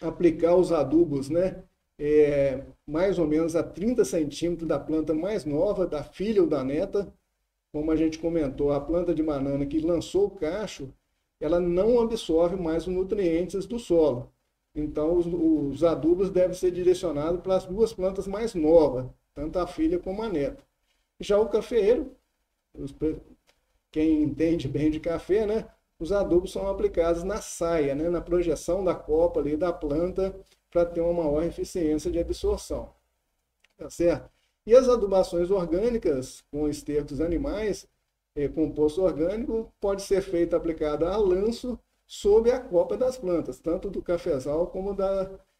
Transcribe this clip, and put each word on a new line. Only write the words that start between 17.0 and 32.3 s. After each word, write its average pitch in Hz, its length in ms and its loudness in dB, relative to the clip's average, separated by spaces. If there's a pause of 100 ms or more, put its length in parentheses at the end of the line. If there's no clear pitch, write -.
para 147 140 0
as - 80 0
duas 214 280 0
plantas 190 340 -4
mais 208 280 -6
novas, 151 520 6 (280)
tanto 160 240 -6
a 175 80 -2
filha 165 320 -2
como 190 240 -6
a 226 60 -4
neta. 147 340 -4 (560)
Já 202 200 2
o 226 100 4
cafeeiro, 226 640 2 (600)
os 143 180 -10
pe-, 151 240 -4 (720)
quem 156 320 2
entende 156 460 0
bem 147 220 0
de 156 100 -4
café, 180 460 -2
né, 214 200 -2 (320)
os 165 140 -4
adubos 180 400 2
são 196 160 -4
aplicados 185 540 0
na 196 180 -4
saia, 165 540 -2
né, 160 160 -2
na 170 100 -2
projeção 175 640 -2
da 170 100 2
copa 165 460 0
ali 147 160 -2
da 175 160 0
planta, 180 680 -2 (320)
pra 175 140 4
ter 170 160 -4
uma 170 240 0
maior 151 180 0
eficiência 165 680 -2
de 165 80 -2
absorção. 170 760 -4 (840)